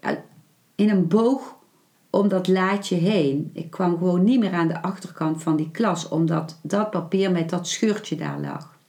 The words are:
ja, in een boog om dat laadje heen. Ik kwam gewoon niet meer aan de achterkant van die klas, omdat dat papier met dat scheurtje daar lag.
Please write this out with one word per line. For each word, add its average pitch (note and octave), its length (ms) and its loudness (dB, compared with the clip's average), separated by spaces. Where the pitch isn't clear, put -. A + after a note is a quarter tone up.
ja, - 220 -4
in G#3 160 4
een F#3 180 4
boog A3+ 480 2
om G3+ 180 2
dat F#3 200 0
laadje F#3+ 480 2
heen. D#3+ 560 2
Ik - 180 -12
kwam F3 280 -2
gewoon F3+ 260 2
niet B3 160 4
meer F#3+ 120 0
aan E3+ 160 0
de E3 140 -4
achterkant D#3+ 600 -6
van D#3+ 140 0
die D#3 140 -2
klas, G3 380 -2
omdat E3 540 -2
dat G#3 280 -2
papier F#3+ 400 -2
met E3 200 0
dat F3+ 180 -4
scheurtje G#3 480 -2
daar C#3+ 240 -8
lag. - 360 -10